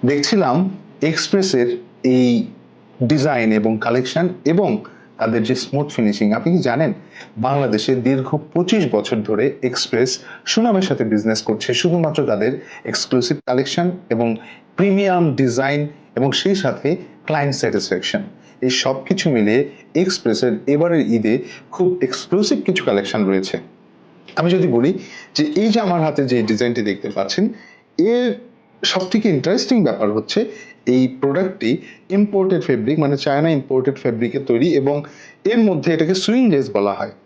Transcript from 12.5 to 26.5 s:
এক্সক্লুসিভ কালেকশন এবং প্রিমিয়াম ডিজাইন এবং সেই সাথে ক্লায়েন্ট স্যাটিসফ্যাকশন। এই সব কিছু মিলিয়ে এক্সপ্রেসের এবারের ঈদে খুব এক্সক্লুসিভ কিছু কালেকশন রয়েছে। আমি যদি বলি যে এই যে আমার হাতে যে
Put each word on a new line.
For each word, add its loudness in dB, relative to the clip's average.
এক্সক্লুসিভ -2
কালেকশন 0
এবং 0
প্রিমিয়াম 2
ডিজাইন 0
এবং 2
সেই 2
সাথে -2
ক্লায়েন্ট 0
স্যাটিসফ্যাকশন। -2
এই 2
সব 0
কিছু 0
মিলিয়ে 4
এক্সপ্রেসের 0
এবারের 2
ঈদে 2
খুব 2
এক্সক্লুসিভ 0
কিছু 0
কালেকশন 0
রয়েছে। 0
আমি 2
যদি 2
বলি 2
যে 2
এই 2
যে 4
আমার 0
হাতে 0
যে 2